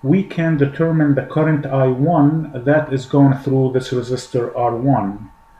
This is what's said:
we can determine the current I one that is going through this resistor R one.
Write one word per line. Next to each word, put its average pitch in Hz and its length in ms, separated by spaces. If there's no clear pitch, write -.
we 170 200
can 165 360
determine 151 560
the 135 80
current 156 420
I 135 220
one 151 640
that 147 260
is 135 140
going 139 320
through 131 340
this 127 180
resistor 123 640
R 120 220
one. 110 540